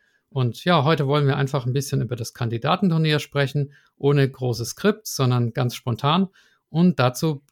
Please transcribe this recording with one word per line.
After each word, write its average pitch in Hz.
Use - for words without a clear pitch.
Und 123
ja, 175
heute 151
wollen 143
wir 139
einfach 135
ein 123
bisschen 135
über 120
das 113
Kandidatenturnier 156
sprechen, 143
ohne 139
großes 120
Skript, -
sondern 123
ganz 120
spontan. 151
Und 175
dazu 135